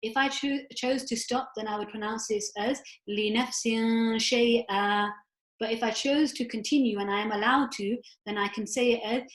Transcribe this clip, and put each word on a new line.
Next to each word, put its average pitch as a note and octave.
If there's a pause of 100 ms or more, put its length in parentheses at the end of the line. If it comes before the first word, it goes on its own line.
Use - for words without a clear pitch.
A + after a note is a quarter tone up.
If A3+
I C4+
cho-, C#4 (100)
chose B3+
to -
stop, B3
then A3
I G#3
would G#3
pronounce A3
this G#3
as B3 (260)
li G#3
nafsin A3+
shay'an. G#3 (480)
But A3+
if A3+
I A3
chose C#4
to A#3+
continue A3+
and G3+
I G3+
am G#3+
allowed A#3+
to, G#3 (280)
then G#3
I G3+
can G#3+
say B3
it -
as A#3 (140)